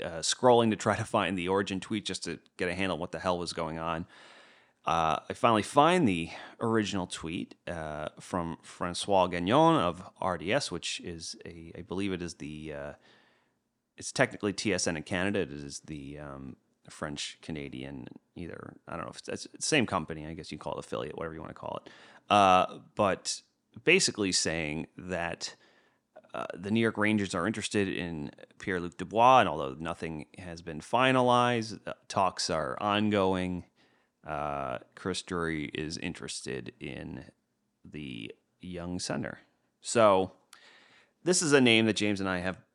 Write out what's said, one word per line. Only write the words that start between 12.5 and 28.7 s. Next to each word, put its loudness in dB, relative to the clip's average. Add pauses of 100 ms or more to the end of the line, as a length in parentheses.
uh, -10 (1080)
it's -10
technically 0
T 0
S 0
N 0
in -6
Canada. -2
It -4
is -12
the, -12
um, -14 (320)
French -8
Canadian, -10 (260)
either, -12 (160)
I -8
don't -6
know -10
if -16
it's, -14
it's -8 (100)
the -10
same 4
company. -4
I -10
guess -12
you -8
call -6
it -6
affiliate, -6
whatever -6
you -12
wanna -12
call -8
it. -20 (400)
Uh, 8 (180)
but 0 (420)
basically 4
saying -2 (100)
that, -6 (800)
uh, -6
the -6
New 2
York 2
Rangers 2
are 0
interested -2
in -6 (280)
Pierre-Luc -6